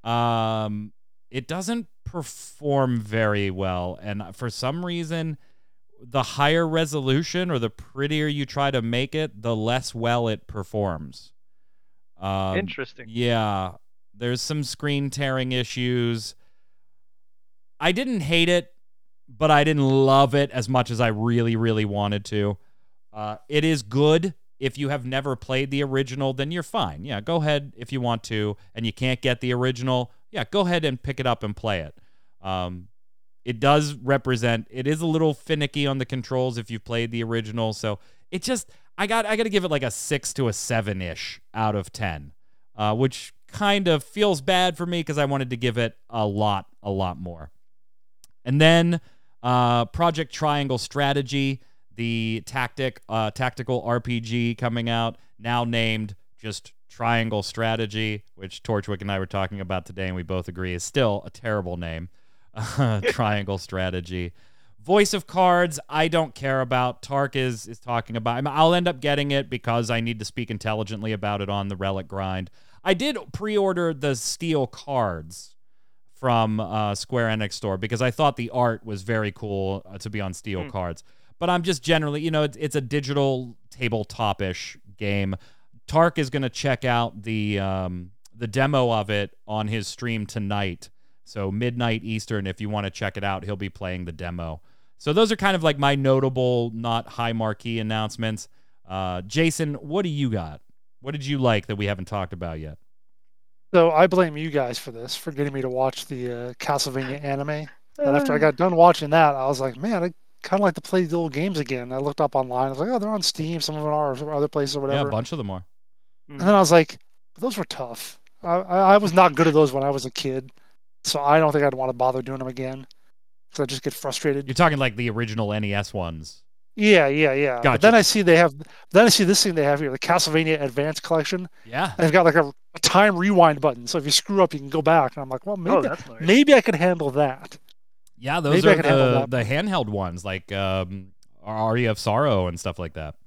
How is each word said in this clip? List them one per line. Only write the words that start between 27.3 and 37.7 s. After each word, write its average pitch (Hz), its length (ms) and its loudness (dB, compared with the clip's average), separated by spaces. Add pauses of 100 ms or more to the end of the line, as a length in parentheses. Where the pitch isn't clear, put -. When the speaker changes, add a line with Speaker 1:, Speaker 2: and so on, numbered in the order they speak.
Speaker 1:
ahead 147 380 -2
if 117 160 -12
you 135 80 -4
want 117 260 -2
to, 104 300 -2 (180)
and 117 120 -6
you 110 80 -2
can't 127 280 -2
get 123 200 0
the 123 120 -2
original. 127 600 -2 (180)
Yeah, 170 180 -4
go 202 120 0
ahead 175 240 0
and 131 160 -2
pick 135 180 -8
it 127 80 0
up 120 160 0
and 104 120 -4
play 98 260 -2
it. 76 160 -12 (440)
Um, 90 460 -6 (560)
it 120 160 -6
does 147 360 4
represent, 120 760 0
it 127 160 -4
is 156 140 -2
a 170 40 -2
little 160 280 2
finicky 147 520 -2
on 135 120 -2
the 127 80 -4
controls 127 520 -4
if 117 140 -8
you've 110 140 -8
played 117 260 -2
the 117 120 -4
original. 113 500 -2